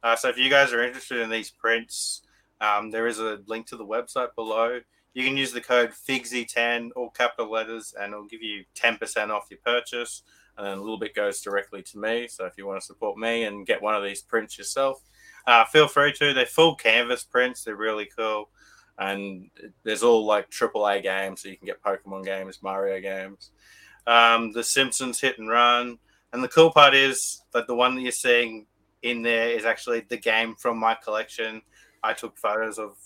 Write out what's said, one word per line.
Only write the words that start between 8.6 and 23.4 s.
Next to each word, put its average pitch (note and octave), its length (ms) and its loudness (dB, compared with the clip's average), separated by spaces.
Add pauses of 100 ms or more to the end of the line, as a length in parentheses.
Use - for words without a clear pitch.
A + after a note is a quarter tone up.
ten A#2 220 0
percent G#2+ 340 -4
off G#2 200 -4
your G2 120 -20
purchase, A#2+ 600 -4 (340)
and G#2 100 -8
then G2 120 -6
a - 20 -10
little G#2+ 180 -8
bit G#2+ 160 -8
goes G#2 280 -2
directly G2 400 -6
to - 160 -18
me. A#2 300 -4
So - 180 -10
if F2+ 100 -12
you G2 100 -14
wanna F#2+ 140 -8
support G#2 380 -8
me A2+ 260 -2
and G2+ 220 -10
get G2+ 160 -2
one G#2+ 120 0
of G2+ 80 0
these G2+ 200 -8
prints - 340 -4
yourself, C3+ 460 -4 (440)
uh, A#2+ 200 8
feel D3+ 200 6
free C#3+ 280 2
to. C#3+ 180 0
They're B2+ 140 2
full D#3+ 300 4
canvas A#2+ 480 2
prints. B2+ 380 -2
They're G#2+ 140 -10
really G#2+ 300 -4 (100)
cool. G#2+ 320 -4 (500)
And G2 520 -8 (320)
there's G#2+ 200 -4
all, A2+ 220 6
like, G#2 240 2
triple G#2+ 380 -2
A G2+ 160 2
games, F#2+ 400 -4
so G2 80 -16
you F#2 80 -20
can - 80 -18
get - 160 -10
Pokemon F#2+ 420 -6
games, F#2+ 380 -8
Mario G2 380 -4
games, F#2+ 500 -12 (560)